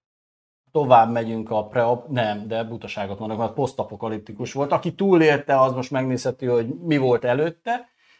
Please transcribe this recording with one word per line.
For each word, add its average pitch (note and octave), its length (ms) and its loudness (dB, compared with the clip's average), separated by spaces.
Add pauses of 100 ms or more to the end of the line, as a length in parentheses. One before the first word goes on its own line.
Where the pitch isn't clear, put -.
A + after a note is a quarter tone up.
(720)
Tovább B2 400 6
megyünk A2+ 400 -4
a G#2+ 160 -2
preap-, B2 420 0
nem, A2 400 -2
de A2+ 160 -4
butaságot G#2 540 -10
mondok, A2 200 -8
mert A2+ 140 -4
posztapokaliptikus A2+ 1000 -6
volt. C#3+ 200 -2
Aki E3 220 -2
túlélte, D3+ 680 4
az C3 120 4
most B2+ 180 -6
megnézheti, C3 560 -2
hogy A#2+ 220 0
mi E3 280 -2
volt B2+ 280 2
előtte. D#3 640 -2 (320)